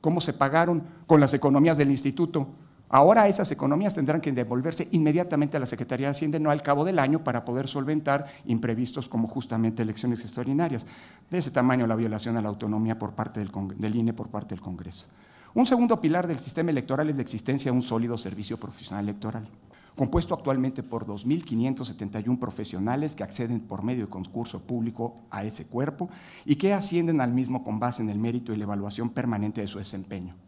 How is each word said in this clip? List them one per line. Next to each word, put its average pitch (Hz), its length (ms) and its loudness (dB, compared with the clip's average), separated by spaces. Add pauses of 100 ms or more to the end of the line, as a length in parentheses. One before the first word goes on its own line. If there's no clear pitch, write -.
¿Cómo 160 200 2
se 147 120 -2
pagaron 160 500 2 (240)
con 156 140 10
las 139 140 6
economías 143 440 6
del 139 140 4
instituto? 139 560 0 (400)
Ahora 196 380 8
esas 202 240 2
economías 165 440 0
tendrán 151 260 2
que 147 100 -2
devolverse 127 640 -2
inmediatamente 151 640 2
a 139 40 2
la 127 60 -4
Secretaría 127 400 -4
de 143 60 0
Hacienda, 151 260 -2
no 156 120 2
al 147 120 2
cabo 143 220 4
del 185 140 2
año, 147 260 2
para 120 200 0
poder 127 220 -2
solventar 143 600 0 (180)
imprevistos 117 640 -2
como 113 180 0
justamente 117 560 -2
elecciones 117 380 -2
extraordinarias. 127 680 -2 (440)
De 180 80 -2
ese 139 120 -2
tamaño 127 360 4
la 110 100 2
violación 113 400 -2
a 113 60 0
la 104 80 -2
autonomía 110 480 -2
por 107 160 -6
parte 107 260 -6
del 95 100 -6
Cong-, 98 240 -6
del 107 220 -2
ine, 113 160 2
por 113 160 -8
parte 104 260 -8
del 90 60 -12
Congreso. - 460 -12 (480)
Un 233 120 4
segundo 233 340 4
pilar 170 260 2
del 160 120 -2
sistema 165 320 -2
electoral 135 400 0
es 143 60 0
la 131 60 -2
existencia 131 480 -2
de 123 60 2
un 127 60 2
sólido 117 360 -2
servicio 104 400 -8
profesional - 460 -8
electoral, 107 440 -6 (480)
compuesto 165 380 0
actualmente 131 480 0
por 107 240 -6
dos 101 200 -10
mil 160 180 0
quinientos 127 440 -2
setenta 107 320 -8
y 104 80 -4
un 123 100 2
profesionales 120 760 -4
que - 80 -8
acceden 117 380 -4
por 95 240 -8
medio 117 220 -2
de 92 40 -12
concurso 98 500 -8
público 117 680 -6
a 101 140 -6
ese 107 220 -10
cuerpo 143 440 -4 (340)
y 143 120 4
que 190 180 2
ascienden 170 460 0
al 120 120 0
mismo 123 300 0
con 110 160 -4
base 120 240 -2
en 107 80 -2
el 104 80 -2
mérito 117 340 -2
y 107 40 -4
la 104 80 -6
evaluación 104 460 -4
permanente 110 500 -2
de 101 80 -4
su 101 100 -10
desempeño. 95 560 -10 (140)